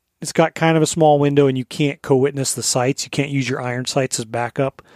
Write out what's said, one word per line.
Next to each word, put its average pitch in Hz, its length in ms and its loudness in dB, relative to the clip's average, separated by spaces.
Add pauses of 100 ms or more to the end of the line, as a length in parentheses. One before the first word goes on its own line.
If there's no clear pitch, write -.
(200)
it's 156 120 -8
got 160 220 2
kind 160 200 2
of 156 80 4
a 151 40 4
small 151 320 4
window 143 280 4
and 131 100 0
you 127 80 -4
can't - 360 -4
co-witness 139 540 0
the 113 80 -6
sights. 131 400 -2
You - 80 -12
can't 139 180 -2
use 139 180 -2
your 131 140 -4
iron 123 240 -6
sights 131 340 -2
as 120 60 -8
backup. 120 560 -4 (140)